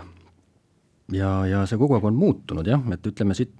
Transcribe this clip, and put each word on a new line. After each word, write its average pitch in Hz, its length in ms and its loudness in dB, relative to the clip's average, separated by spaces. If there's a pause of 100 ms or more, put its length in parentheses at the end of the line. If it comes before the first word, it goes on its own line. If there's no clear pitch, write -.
(1120)
Ja, 95 340 0
ja 98 220 0
see 117 80 -2
kogu 131 220 2
aeg 104 100 0
on 107 80 2
muutunud, 107 500 -2
jah, 135 140 2 (140)
et - 120 -8
ütleme, 101 300 -2
siit - 240 -4